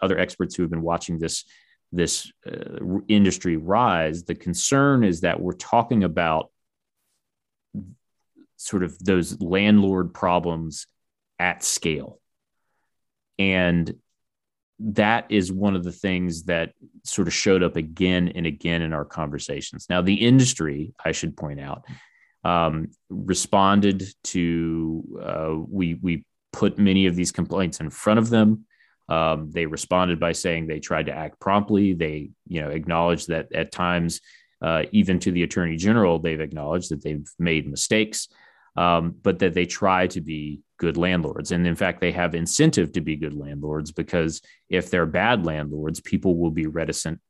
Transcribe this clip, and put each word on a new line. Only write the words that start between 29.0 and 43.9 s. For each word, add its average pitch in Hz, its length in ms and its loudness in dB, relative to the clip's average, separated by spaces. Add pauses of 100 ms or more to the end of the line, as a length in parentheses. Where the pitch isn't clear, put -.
Um, 80 420 0
they 85 140 -2
responded 87 540 0
by 85 140 0
saying 82 340 -2
they 78 120 -6
tried 78 280 -2
to 71 60 -6
act 78 260 -10
promptly. 101 540 2
They, 78 360 -4 (180)
you 82 140 -4
know, 73 80 -6
acknowledged 85 600 0
that 80 240 -4
at 78 180 -2
times, 87 500 0 (400)
uh, 82 300 0
even 95 280 4
to 98 120 0
the 87 120 2
Attorney 82 320 -2
General, 92 440 4
they've 80 200 -2
acknowledged 78 520 -6
that 71 120 -6
they've 76 240 -6 (120)
made 80 280 0
mistakes, 107 600 -2 (480)
um, 85 480 2
but 92 160 2
that 87 160 2
they 87 100 2
try 92 420 2
to 90 140 -6
be 76 380 -8 (180)
good 82 200 -2
landlords. 85 540 -2
And 87 140 2
in 85 100 0
fact, 90 260 -2
they 87 100 2
have 85 240 -2
incentive 85 560 2
to 87 100 -2
be 76 140 -4
good 76 180 -6
landlords, 73 580 -8